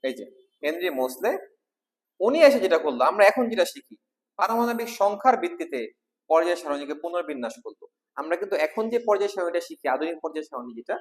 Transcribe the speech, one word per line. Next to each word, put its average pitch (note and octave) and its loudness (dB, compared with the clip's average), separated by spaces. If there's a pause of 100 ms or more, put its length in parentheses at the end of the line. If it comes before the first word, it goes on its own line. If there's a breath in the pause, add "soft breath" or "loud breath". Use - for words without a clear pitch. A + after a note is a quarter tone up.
এই A#2+ -4
যে G2+ -12 (380)
হেনরি E3+ -2 (100)
মোসলে, B2+ -2 (920)
উনি C#4+ 2
এসে C#4 6
যেটা E3 4
করলো, B2 -2 (100)
আমরা G3+ 4
এখন B3 0
যেটা F#3+ 2
শিখি - -20 (440)
পারমাণবিক A#3 0 (120)
সংখ্যার G#3 4
ভিত্তিতে E3 -6 (520)
পর্যায় E3+ 4
সারণীকে C#3+ -4
পুনর্বিন্যাস D3+ -6
করলো। - -14 (340)
আমরা D#3+ -2
কিন্তু G3 -4 (100)
এখন A3 -4
যে A#3+ 0 (100)
পর্যায় G3+ 2
সারণীটা F3 -2
শিখি, - -14 (100)
আধুনিক D#3+ -6
পর্যায় D#3 -8
সারণী B2 -12
যেটা G3+ -8